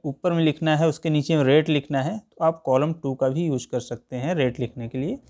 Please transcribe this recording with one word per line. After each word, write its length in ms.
ऊपर 280
में 100
लिखना 320
है, 120
उसके 220
नीचे 280
में 60
रेट 260
लिखना 320
है, 180
तो 260
आप 200
कॉलम 300
टू 200
का 140
भी 160
यूज़ 220
कर 140
सकते 340
हैं 200
रेट 240
लिखने 280
के 100
लिए, 220